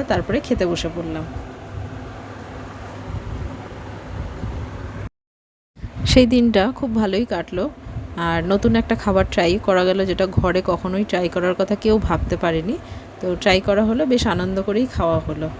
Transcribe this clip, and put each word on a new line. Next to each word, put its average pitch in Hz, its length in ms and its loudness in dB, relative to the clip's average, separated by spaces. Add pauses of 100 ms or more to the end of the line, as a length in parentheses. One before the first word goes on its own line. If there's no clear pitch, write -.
(100)
তারপরে 190 360 0
খেতে - 260 2
বসে 165 240 -2
পড়লাম। 160 280 -6 (4000)
সেই 254 240 8
দিনটা 226 280 4 (160)
খুব 262 120 -4 (100)
ভালোই 202 320 0
কাটলো, 175 320 -4 (640)
আর 165 100 2 (140)
নতুন 214 200 4 (100)
একটা 226 120 0 (100)
খাবার 190 200 4 (100)
ট্রাই 175 160 4 (180)
করা 185 200 6
গেল, 190 100 2 (120)
যেটা 185 140 2 (140)
ঘরে 185 220 4 (100)
কখনোই 185 400 0
ট্রাই 180 240 2
করার 180 260 2
কথা 196 140 2 (100)
কেউ 220 120 6 (100)
ভাবতে 175 380 0
পারেনি। 165 300 0 (460)
তো 185 60 -4 (160)
ট্রাই 190 160 6 (100)
করা 202 200 4
হলো, 240 140 2 (100)
বেশ 233 100 4 (120)
আনন্দ 185 220 0 (100)
করেই 214 200 0 (100)
খাওয়া 165 320 2
হলো। 156 200 -4 (120)